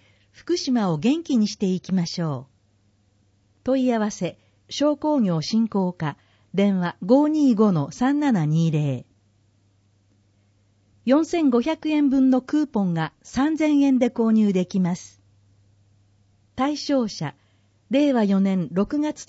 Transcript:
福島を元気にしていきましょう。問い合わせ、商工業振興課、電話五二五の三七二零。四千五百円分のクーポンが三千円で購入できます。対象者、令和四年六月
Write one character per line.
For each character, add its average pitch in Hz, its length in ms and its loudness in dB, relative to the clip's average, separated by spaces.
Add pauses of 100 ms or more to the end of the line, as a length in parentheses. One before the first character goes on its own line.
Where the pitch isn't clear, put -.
(320)
福 - 260 -6
島 233 340 0
を 156 60 -2
元 269 260 0
気 285 140 -2
に 214 100 2
し - 80 -10
て 202 120 -4
い 185 120 -2
き - 140 -8
ま 180 120 0
し 175 160 -8
ょ 139 280 -6
う。 - 40 -20 (1080)
問 262 220 0
い 247 80 0
合 233 60 -2
わ 214 120 -2
せ、 - 280 -8 (280)
商 294 300 0
工 302 240 0
業 170 200 0
振 220 280 -2
興 185 240 -2
課、 147 240 -8 (360)
電 196 260 2
話 175 220 -4
五 269 260 4
二 302 280 2
五 214 160 4
の 156 200 -2
三 277 280 -2
七 240 260 0
二 160 260 0
零。 147 340 -2 (2000)
四 285 200 4
千 320 240 0
五 240 120 2
百 311 280 -4
円 294 200 2
分 262 200 4
の 254 120 2
ク 302 220 -2
ー 285 40 -2
ポ 202 180 -2
ン 175 80 -2
が 160 280 -4
三 302 360 -2
千 302 240 2
円 269 180 2
で 240 100 2
購 226 220 0
入 214 220 4
で 185 120 0
き 196 140 -4
ま 180 160 0
す。 - 260 -16 (1300)
対 285 220 -2
象 269 300 0
者、 151 280 -8 (540)
令 277 240 2
和 226 100 2
四 196 180 2
年 190 300 -2
六 202 280 -2
月 - 300 -6